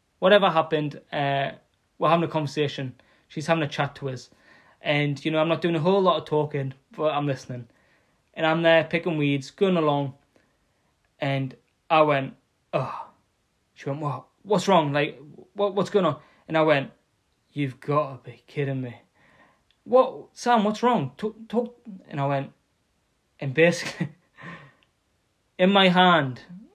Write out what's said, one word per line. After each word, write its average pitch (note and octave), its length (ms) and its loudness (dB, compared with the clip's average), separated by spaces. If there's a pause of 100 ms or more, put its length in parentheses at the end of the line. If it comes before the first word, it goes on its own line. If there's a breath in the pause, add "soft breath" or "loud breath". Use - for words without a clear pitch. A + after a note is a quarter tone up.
(180)
whatever G3 320 6
happened, D#3 480 0 (140)
uh, C#3 400 -2 (460)
we're D#3 100 0
having E3 160 4
a D3 40 -2
conversation. C#3+ 680 -4 (340 soft breath)
She's D3+ 180 -12
having E3 160 0
a C#3+ 60 -4
chat C#3+ 280 -6
to C#3 120 -8
us. B2+ 220 -12 (520 soft breath)
And, D3 420 -2
you D#3 60 -2
know, D#3 80 0
I'm D#3 100 2
not D#3+ 140 -2
doing E3+ 140 0
a D#3 40 -2
whole F#3+ 220 2
lot E3+ 180 2
of D#3 40 -10
talking, D3 500 -4 (160)
but D#3 240 -2
I'm C#3+ 120 -2
listening. B2+ 420 -8 (640)
And D#3+ 100 -4
I'm E3 180 2
there E3 200 6
picking E3 340 -4
weeds, C#3+ 340 -2
going F#3+ 260 0
along. C#3+ 380 0 (1080)
And C#3 340 -4 (340)
I D#3 140 6
went, C#3 320 0 (380)
"Oh." - 380 -6 (640)
She - 140 -14
went, C#3+ 140 -8
"What? C3+ 220 -8 (180)
What's F#3+ 240 -2
wrong? D#3+ 260 4
Like, - 280 -2 (340)
what, G2+ 200 -2
what's - 160 -2
going G3 160 2
on?" D3 120 -2 (300 soft breath)
And D#3+ 80 -2
I D#3+ 60 4
went, C#3+ 280 2 (600)
"You've C#3 260 -6
gotta C#3+ 460 -4
be A#2 240 -20
kidding C3+ 320 -6
me." A#2+ 160 -10 (880 soft breath)
"What? A#3+ 480 0
Sam, A#3 320 2
what's G#3+ 180 -2
wrong? A#3 340 2
Talk, G#3+ 200 -8 (120)
talk." A#3 300 -4 (300)
And C#3+ 120 -8
I C#3 60 -2
went, C#3 260 -4 (840)
and C3+ 160 -6
basically, E3 540 0 (720 loud breath)
<laughs> - 760 -20
in F#3 120 4
my G3 200 6
hand, E3+ 500 4 (340)